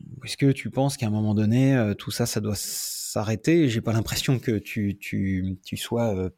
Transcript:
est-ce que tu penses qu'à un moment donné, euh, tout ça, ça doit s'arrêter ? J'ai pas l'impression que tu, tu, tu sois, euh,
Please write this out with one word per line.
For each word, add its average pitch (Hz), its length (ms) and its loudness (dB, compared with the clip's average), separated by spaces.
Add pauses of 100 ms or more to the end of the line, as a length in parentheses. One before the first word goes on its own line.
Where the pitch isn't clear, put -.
(240)
est-ce - 140 -10
que 139 120 6
tu 123 200 -2
penses 135 260 0
qu'à 110 120 -2
un - 20 0
moment 107 240 2
donné, 123 420 4
euh, 104 160 2
tout - 180 -6
ça, 123 140 -2
ça - 160 -2
doit 104 160 -2
s'arrêter ? - 1120 0
J'ai 110 140 0
pas 113 100 0
l'impression 113 460 0
que 117 140 -2
tu, 101 440 -2
tu, 95 640 -2
tu - 140 -8
sois, 117 380 0
euh, 92 240 -2